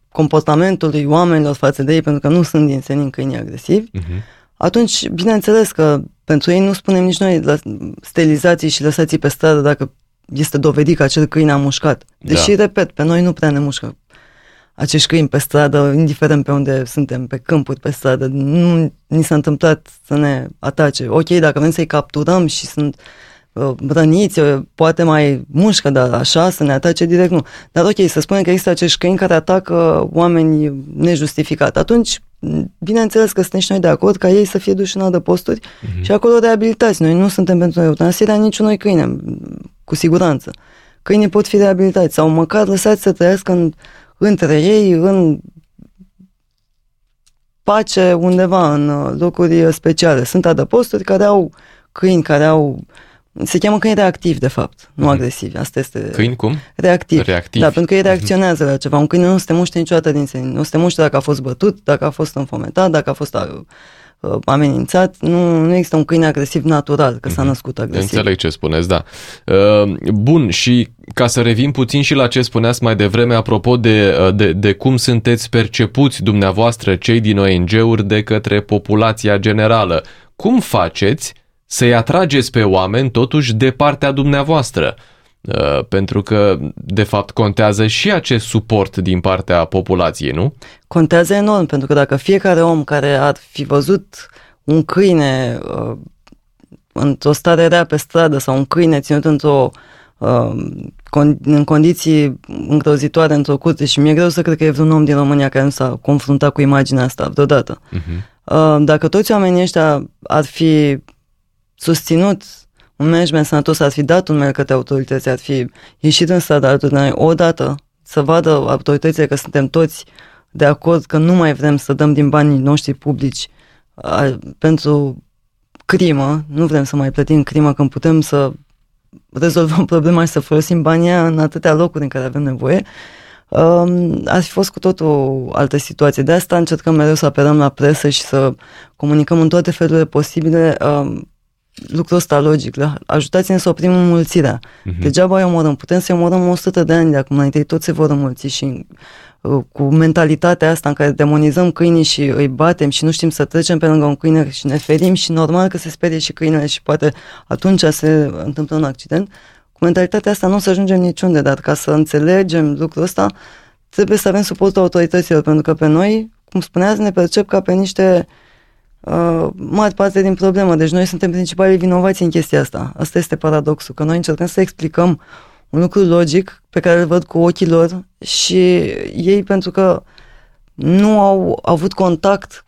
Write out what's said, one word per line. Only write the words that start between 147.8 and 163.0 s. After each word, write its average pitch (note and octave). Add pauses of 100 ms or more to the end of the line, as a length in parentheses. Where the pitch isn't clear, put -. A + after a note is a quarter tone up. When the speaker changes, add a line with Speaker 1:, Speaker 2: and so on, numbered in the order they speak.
Speaker 1:
se E3+
vor D3+
înmulți C#3
și, C3 (540)
uh, C3+ (120)
cu C#3+
mentalitatea D#3+
asta D#3+
în D3
care D3
demonizăm D3+
câinii E3+
și D3
îi C#3
batem D3+
și D3
nu D#3+
știm D#3+
să D3
trecem E3
pe D#3+
lângă D#3
un D3
câine D#3
și -
ne C#3+
ferim D#3+
și -
normal E3
că F#3
se E3
sperie D#3+
și -
câinele D#3
și -
poate D3 (340)
atunci F#3+
se D#3 (140)
întâmplă D3+
un D#3
accident. D#3+ (440)
Cu -
mentalitatea F#3
asta G3
nu F#3+
o G#3
să F#3+
ajungem F#3
niciunde, F3
dar C#3
ca D3+
să -
înțelegem D#3
lucrul D#3